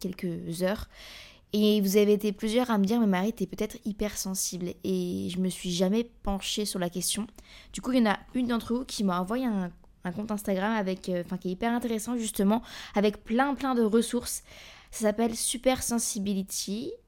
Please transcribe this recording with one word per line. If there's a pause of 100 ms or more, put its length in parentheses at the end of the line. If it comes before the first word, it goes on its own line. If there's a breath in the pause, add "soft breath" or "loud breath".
quelques
heures. (640 loud breath)
Et
vous
avez
été
plusieurs
à
me
dire : «
Mais
Marie,
t'es
peut-être
hypersensible. » (100)
Et
je
me
suis
jamais (140)
penchée
sur
la
question. (460 loud breath)
Du
coup,
il
y
en
a (140)
une
d'entre
vous
qui
m'a
envoyé
un, (320)
un
compte
Instagram
avec,
euh,
enfin,
qui
est
hyper
intéressant,
justement, (320 loud breath)
avec
plein,
plein
de
ressources. (480 loud breath)
Ça
s'appelle
Super
Sensibility. (160)